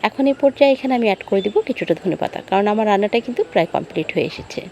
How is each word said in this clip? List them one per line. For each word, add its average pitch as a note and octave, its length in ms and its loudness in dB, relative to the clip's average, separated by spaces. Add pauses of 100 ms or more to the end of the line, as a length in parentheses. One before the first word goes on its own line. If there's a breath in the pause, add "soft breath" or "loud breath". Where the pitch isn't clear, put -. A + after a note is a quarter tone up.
এখন C4+ 240 -2
এই C4+ 100 0
পর্যায়ে C#4 340 4
এখানে C4 240 -2
আমি A3+ 100 2
অ্যাড F#3+ 200 0
করে G3 160 2
দিব G#3 100 -2 (120)
কিছুটা - 340 -2
ধনেপাতা, - 380 -4 (100)
কারণ G3+ 240 2
আমার A3 180 0
রান্নাটা G3+ 340 2
কিন্তু B3 160 -4 (100)
প্রায় E3+ 220 0
কমপ্লিট - 420 -4
হয়ে E3 160 0
এসেছে। - 300 -12 (100)